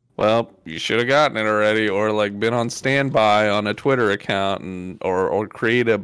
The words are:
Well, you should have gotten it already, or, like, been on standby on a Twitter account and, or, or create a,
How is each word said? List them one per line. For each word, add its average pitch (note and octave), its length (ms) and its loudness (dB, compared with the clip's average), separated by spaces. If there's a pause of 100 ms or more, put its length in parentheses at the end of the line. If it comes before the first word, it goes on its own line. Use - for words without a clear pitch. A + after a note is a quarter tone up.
(160)
Well, A2+ 340 2 (140)
you E2 140 -10
should A2 200 -2
have A#2+ 100 -2
gotten C#3 280 2
it A2 100 -2
already, G#2+ 420 2
or, G#2 220 0
like, G#2 300 -2
been A2+ 140 0
on A#2+ 160 -2
standby A#2+ 800 2
on G#2 160 0
a G#2 80 -2
Twitter B2 360 0
account G2 520 -2
and, F#2 400 -10
or, F#2 260 0
or G2+ 180 -2
create A#2+ 420 0
a, G#2 160 0